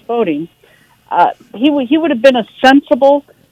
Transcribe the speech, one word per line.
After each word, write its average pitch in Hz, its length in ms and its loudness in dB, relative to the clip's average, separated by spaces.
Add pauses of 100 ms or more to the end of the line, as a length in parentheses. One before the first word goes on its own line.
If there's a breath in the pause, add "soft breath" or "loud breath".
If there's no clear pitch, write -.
voting. 170 420 -6 (640 soft breath)
Uh, 170 200 0 (240)
he 220 120 -2
w-, 285 200 -2
he 294 120 0
would 311 120 -2
have 226 120 -6
been 262 140 4
a 220 100 -4 (160)
sensible, 277 640 2 (280)